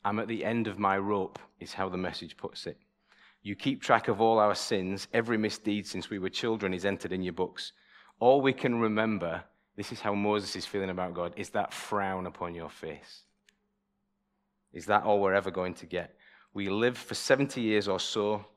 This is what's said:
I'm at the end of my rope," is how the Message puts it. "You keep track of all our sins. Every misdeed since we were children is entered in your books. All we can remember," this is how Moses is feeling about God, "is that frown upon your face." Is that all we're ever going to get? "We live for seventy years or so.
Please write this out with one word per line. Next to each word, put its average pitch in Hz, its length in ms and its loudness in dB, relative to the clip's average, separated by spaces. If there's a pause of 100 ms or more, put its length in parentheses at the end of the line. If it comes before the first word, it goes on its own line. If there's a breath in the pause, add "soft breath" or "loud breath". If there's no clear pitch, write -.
I'm 104 140 0
at 107 100 -2
the 107 160 -4
end 113 220 0
of 101 140 -6
my 98 180 4
rope," 98 400 -2 (220)
is - 160 -12
how 95 120 -2
the 185 100 -4
Message - 380 -6
puts - 300 -12
it. - 160 -12 (640 soft breath)
"You 101 120 -6
keep 135 280 -4
track 117 240 6
of 104 120 0
all 113 200 6
our 104 160 6
sins. 95 580 -2
Every 113 240 2
misdeed 104 480 -2
since - 240 -8
we 107 80 -6
were 92 120 -4
children 104 440 -2
is 90 120 -4
entered 98 260 0
in 92 100 -2
your 90 120 -4
books. - 380 -6 (480 soft breath)
All 131 220 8
we 135 100 6
can 120 280 0
remember," 107 680 0 (300)
this 104 160 -10
is 113 100 -10
how 104 140 0
Moses 101 400 0
is 92 100 -8
feeling 95 240 -4
about 90 240 -4
God, 90 240 -6
"is 101 140 -10
that 101 200 -2
frown 95 540 -4
upon 87 300 -8
your 80 140 -10
face." - 560 -14 (1500)
Is 80 140 -12
that 104 160 4
all 104 180 4
we're 95 140 4
ever 98 160 2
going 90 240 -4
to - 100 -18
get? 87 320 -8 (340 soft breath)
"We 101 160 -4
live 117 300 0
for - 160 -10
seventy 139 480 2
years 107 260 2
or 95 120 0
so. 104 440 -2 (120)